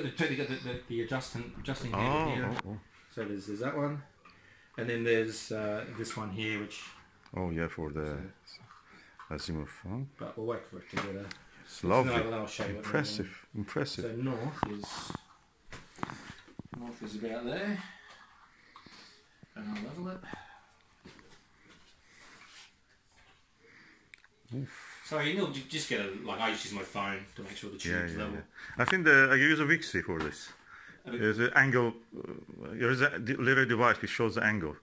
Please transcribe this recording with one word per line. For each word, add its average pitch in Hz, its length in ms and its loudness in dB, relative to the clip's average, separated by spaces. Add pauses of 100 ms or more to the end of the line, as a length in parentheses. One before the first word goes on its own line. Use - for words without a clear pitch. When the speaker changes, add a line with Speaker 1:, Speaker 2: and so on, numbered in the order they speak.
Speaker 1:
got 135 160 -4
the, 156 140 2
you 135 60 0
got 131 120 -2
the, 131 60 -4 (140)
the, 123 200 -4
the 117 140 -2
adjusting, 123 580 -4
adjusting 131 320 -4
handle 117 240 2
Speaker 2:
Oh, 156 180 2
Speaker 1:
here. 117 160 0 (140)
Speaker 2:
oh, 92 60 -8
oh. 107 80 -6 (360)
Speaker 1:
So 113 100 -4
there's, 101 220 -6
there's 107 140 -6
that 139 160 -2
one, 143 260 -2 (760)
and 117 100 -2
then 117 160 0
there's, 113 480 2
uh, 107 320 -2 (140)
this 110 180 -4
one 107 140 -4
here, 107 300 -2
which 104 200 -8 (560)
Speaker 2:
Oh 90 140 0
yeah, 82 180 0
for 78 220 -6
the 76 280 -2 (260)
Speaker 1:
So - 920 -16
Speaker 2:
Asimov, 76 340 -4 (200)
huh? 104 80 -6 (220)
Speaker 1:
But - 180 -10
we'll 110 100 -6
wait 113 200 -4
for 95 120 -16
it - 120 -16
to 98 60 -8
get 98 200 -4
a 101 80 -8 (400)
Speaker 2:
It's - 180 -12
lovely. 123 340 6
Speaker 1:
No, 113 240 2
I'll 104 60 -4
show - 200 -4
you 98 100 -4
what - 80 -8
Speaker 2:
Impressive, 107 420 0
Speaker 1:
I - 300 -14
mean. 104 80 -2
Speaker 2:
impressive. - 400 -2
Speaker 1:
So 117 180 -4
north 131 480 -2
is, - 420 -8 (1700)
north 120 240 -12
is 104 140 -8
about 113 300 -4
there. 190 320 -2 (1800)
And 214 120 -10
I'll 107 160 -4
level 175 240 -6
it. 185 100 -6 (4000)
Speaker 2:
Oof. - 520 -8
Speaker 1:
Sorry, 151 280 2
you'll 185 160 2
ju-, 135 180 -6
just 156 200 -2
get 113 120 2
a, 98 100 -2 (160)
like, 101 140 -4
I 113 120 4
just 104 140 -4
use 101 80 -8
my 98 80 -4
phone 98 380 -4 (160)
to 98 60 -10
make 98 140 -12
sure 101 140 -8
the 98 60 -10
Speaker 2:
Yeah, 87 240 0
Speaker 1:
tube's 85 120 -2
Speaker 2:
yeah, 80 60 -4
Speaker 1:
level. 82 160 -2
Speaker 2:
yeah. - 80 -8 (400)
I - 20 6
think 175 200 6
the, 139 260 12
I 135 60 10
use 151 240 8
a 151 40 4
Vixie 151 400 2
for 85 140 0
this. 76 320 -6 (560)
Speaker 1:
A 123 40 -10
Vixie. 120 100 -2
Speaker 2:
There's 107 180 4
an 120 160 4
angle, 127 400 6 (240)
uh, - 100 -8 (440)
there 120 180 2
is 127 100 2
a 135 180 2
d-, 117 160 -2
little 131 320 6
device 117 340 6
which 104 100 -2
shows 113 240 2
the 107 100 2
angle. 98 380 2